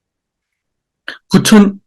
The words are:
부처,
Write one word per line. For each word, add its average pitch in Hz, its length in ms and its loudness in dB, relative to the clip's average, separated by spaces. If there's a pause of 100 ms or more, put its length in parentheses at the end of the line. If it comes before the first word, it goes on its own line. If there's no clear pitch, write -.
(1300)
부처, 202 440 0 (140)